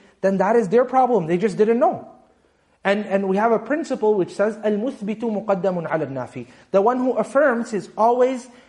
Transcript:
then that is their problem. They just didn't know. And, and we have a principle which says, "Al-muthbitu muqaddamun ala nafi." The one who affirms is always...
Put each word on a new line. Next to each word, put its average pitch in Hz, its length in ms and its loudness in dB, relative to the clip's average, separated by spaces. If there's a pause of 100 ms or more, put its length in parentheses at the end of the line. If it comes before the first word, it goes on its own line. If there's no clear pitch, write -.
(200)
then 190 200 0
that 202 180 2
is 220 100 2
their 240 160 4
problem. 247 440 2
They 175 100 0
just 185 180 -2
didn't 220 240 2
know. - 300 0 (760)
And, 202 220 0
and 196 240 -2
we 190 80 0
have 226 160 2
a 214 60 2
principle 220 560 -2
which 175 200 -2
says, 214 300 -2
"Al-muthbitu 220 640 -4
muqaddamun 190 580 -2
ala 151 180 -2
nafi." 127 400 -10 (240)
The 196 100 4
one 240 160 4
who 254 160 0
affirms 233 580 0
is 190 260 -6
always... 247 520 0 (200)